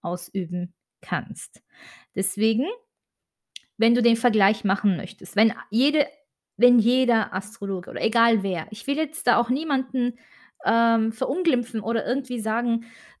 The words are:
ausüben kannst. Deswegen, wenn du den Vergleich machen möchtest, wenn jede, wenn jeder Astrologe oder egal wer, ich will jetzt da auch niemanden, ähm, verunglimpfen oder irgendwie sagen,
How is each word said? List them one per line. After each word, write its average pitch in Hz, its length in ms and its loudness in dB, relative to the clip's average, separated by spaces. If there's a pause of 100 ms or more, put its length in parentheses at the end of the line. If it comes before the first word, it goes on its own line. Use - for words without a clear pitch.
ausüben 175 720 -6 (260)
kannst. - 600 -10 (520)
Deswegen, 220 520 0 (1120)
wenn 233 180 4
du 247 80 2
den 233 140 4
Vergleich 214 480 2
machen 196 320 0
möchtest, - 400 -10
wenn 220 180 4 (160)
jede, 277 360 2 (500)
wenn 247 220 6
jeder 233 540 2
Astrologe 190 580 -6
oder - 120 -6
egal 226 400 2
wer, 185 280 -4
ich - 160 -14
will 277 100 -2
jetzt 311 300 -4
da 247 120 4
auch 226 100 0
niemanden, 262 720 -2 (460)
ähm, 226 480 2
verunglimpfen 247 680 -2
oder 226 260 -2
irgendwie 254 340 -4
sagen, 226 440 -2 (360)